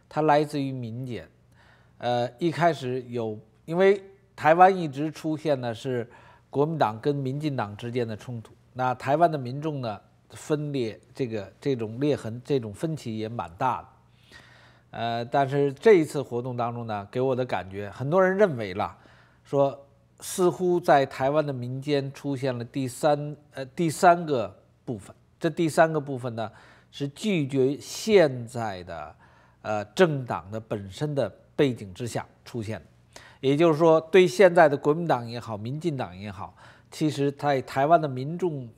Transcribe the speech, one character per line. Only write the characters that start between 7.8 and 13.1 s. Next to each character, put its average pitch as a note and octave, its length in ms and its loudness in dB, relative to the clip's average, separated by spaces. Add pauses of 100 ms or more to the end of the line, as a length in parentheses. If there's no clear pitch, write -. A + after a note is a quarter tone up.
间 A#2 160 -2
的 A2 100 -8
冲 A#2 240 -10
突， - 120 -20 (220)
那 B2+ 200 -2
台 C3+ 220 0
湾 E3+ 120 6
的 D#3 80 0
民 C3 240 -8
众 D3 200 -6
呢， G#2+ 200 -8 (300)
分 D3 420 0
裂， A#2+ 280 -4 (120)
这 C#3 140 -4
个， G#2+ 340 -6
这 C#3 140 0
种 A2+ 240 -6
裂 C#3+ 160 2
痕， A#2 300 -6
这 C#3 160 0
种 A2 120 -10
分 D#3+ 240 -6
歧 A2 220 -8